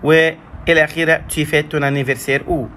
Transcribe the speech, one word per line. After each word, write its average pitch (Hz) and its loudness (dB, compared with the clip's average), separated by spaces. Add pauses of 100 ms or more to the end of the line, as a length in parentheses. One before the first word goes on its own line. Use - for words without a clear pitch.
والأخيرة 160 2
تي 151 -2
فيت 151 -2
تون 147 -2
أنيفرسير 139 -2
أو 143 -4